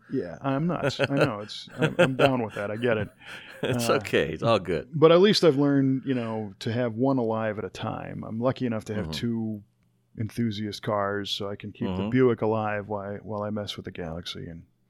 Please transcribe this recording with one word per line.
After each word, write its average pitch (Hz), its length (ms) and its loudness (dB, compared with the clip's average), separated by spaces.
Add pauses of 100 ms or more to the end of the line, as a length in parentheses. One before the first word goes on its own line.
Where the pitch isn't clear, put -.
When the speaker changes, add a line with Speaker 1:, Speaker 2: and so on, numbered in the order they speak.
(120)
Speaker 1:
Yeah, 87 300 -4
I'm 139 240 -2
nuts. 143 340 -2
I 139 140 0
know. 120 260 2
It's, - 280 -12 (100)
I'm, 139 200 0
I'm 135 180 4
down 131 260 4
with 104 120 -4
that. 101 160 -4
I 107 60 -4
get 117 220 2
it. 101 160 -2
Speaker 2:
<laughs> - 40 -20 (440)
It's 120 260 0
Speaker 1:
Uh, 147 60 4
Speaker 2:
okay. 95 400 2
It's 98 80 -8
all 113 160 4
good. 85 340 -2
Speaker 1:
but 160 200 8
at 175 80 8
least 202 220 6
I've 151 140 6
learned, 135 480 2
you 135 80 0
know, 110 460 -4
to 117 120 -4
have 120 240 0
one 131 220 2
alive 110 420 0
at 104 60 -4
a 95 60 -8
time. 92 580 -8
I'm 110 100 -8
lucky 127 280 0
enough 110 200 -2
to 107 80 -4
have 107 120 -2
Speaker 2:
Mm-hmm. 78 60 -8
Speaker 1:
two 110 500 -4 (560)
enthusiast 107 640 -4
cars, 101 480 0
so 101 180 -4
I 101 80 -6
can 104 160 -12
keep 117 160 -4
the 92 140 -2
Speaker 2:
Mm-hmm. 104 80 -4
Speaker 1:
Buick 123 320 4
alive 107 460 0
while 101 240 -6
I, 101 40 -6
while 104 260 -8
I 107 80 -4
mess 104 260 -6
with 90 100 -12
the 95 40 -10
Galaxy. 87 560 -10
And 85 160 -14 (280)